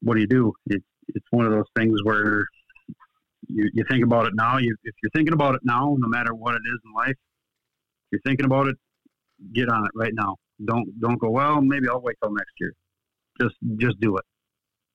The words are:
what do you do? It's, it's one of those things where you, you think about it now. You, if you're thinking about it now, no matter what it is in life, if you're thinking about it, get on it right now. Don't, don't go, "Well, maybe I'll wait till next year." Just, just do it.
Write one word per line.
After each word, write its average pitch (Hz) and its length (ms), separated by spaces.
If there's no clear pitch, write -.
what 113 140
do 110 60
you 104 60
do? 120 260
It's, 101 180
it's - 200
one 120 160
of 110 60
those 107 240
things 110 280
where 104 420
you, 107 260
you 110 160
think 127 140
about 117 220
it 110 100
now. 117 220
You, 120 260
if 110 200
you're 110 80
thinking 156 220
about 147 220
it 127 80
now, 127 360
no 120 80
matter 117 260
what 113 220
it 117 100
is 120 180
in 110 120
life, 127 200
if - 20
you're - 120
thinking 135 200
about 135 240
it, 135 60
get 120 160
on 110 160
it 98 80
right 113 220
now. 101 220
Don't, 110 340
don't 117 200
go, 113 100
"Well, 143 320
maybe 135 260
I'll 123 140
wait 120 220
till 107 100
next 104 260
year." 90 140
Just, 120 160
just 113 220
do 104 180
it. - 80